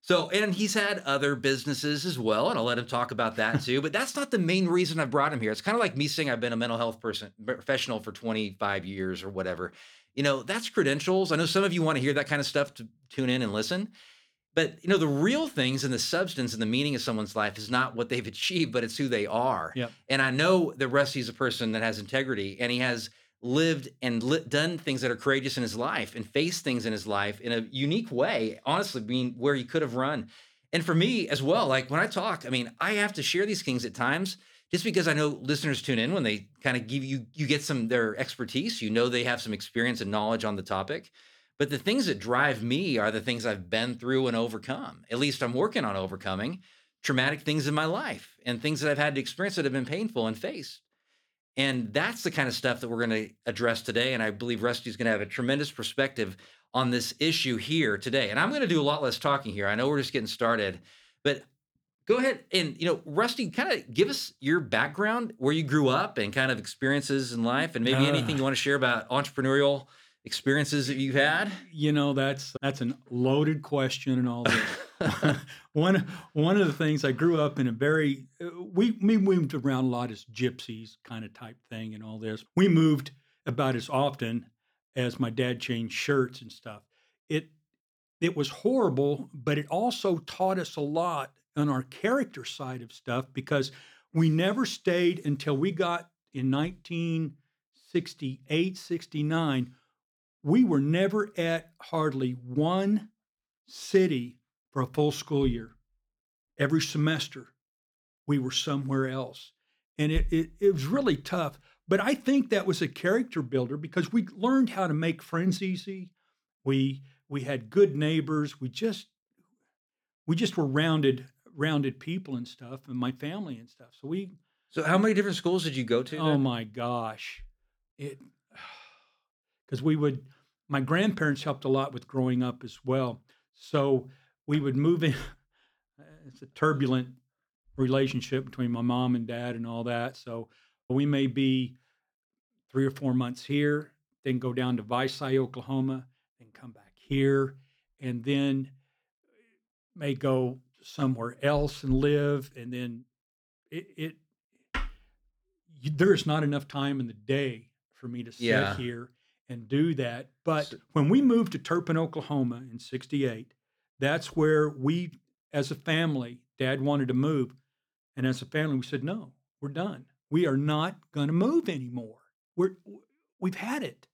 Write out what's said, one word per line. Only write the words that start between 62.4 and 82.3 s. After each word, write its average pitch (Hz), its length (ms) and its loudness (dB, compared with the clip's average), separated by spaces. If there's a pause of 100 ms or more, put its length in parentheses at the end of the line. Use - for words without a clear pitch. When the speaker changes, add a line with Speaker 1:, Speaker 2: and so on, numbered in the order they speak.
Speaker 1:
and, 165 280 2
you 165 60 0
know, 175 180 2
Rusty, 208 460 0
kinda 247 320 0 (100)
give 165 160 4
us - 320 -6
your 156 200 4
background, 160 800 0
where 131 140 2
you 160 100 2
grew 143 260 4
up 165 300 0
and 101 140 0
kind 131 200 2
of 113 60 -2
experiences 135 720 0
in 117 120 -2
life, 143 320 0
and 117 80 0
maybe 131 200 4
Speaker 2:
Uh. 147 40 4
Speaker 1:
anything 147 280 0
you 135 60 0
wanna 135 140 0
share 139 200 2
about 123 340 2
entrepreneurial 139 760 2 (380)
experiences 143 640 0
that 139 100 -2
you've 135 160 -2
had. 160 360 2 (220)
Speaker 2:
You 151 200 2
know, 143 200 2
that's, 135 480 -2
that's 135 220 -2
a 120 140 -2 (140)
loaded 135 520 2
question 131 560 0
and 123 100 2
all 120 160 -4
this. 117 180 4 (380)
Speaker 1:
<laughs> - 0 -
Speaker 2:
<laughs> - 720 -2
One, 180 340 4 (280)
one 170 260 4
of 185 60 6
the 147 80 2
things, 151 300 2
I 135 80 4
grew 160 280 2
up 143 180 0
in 131 100 2
a 117 40 -2
very, 139 540 2 (120)
uh, 175 120 -10 (120)
we, 208 380 2
we 208 160 6
moved 185 380 4
around 131 300 0
a 131 40 2
lot 120 220 -2
as 107 160 -14
gypsies 117 800 -6
kind 110 200 -10
of 104 80 -16
type 117 240 -18 (140)
thing 110 240 -8
and 107 100 -14
all 110 140 -10
this. 110 260 -6 (120)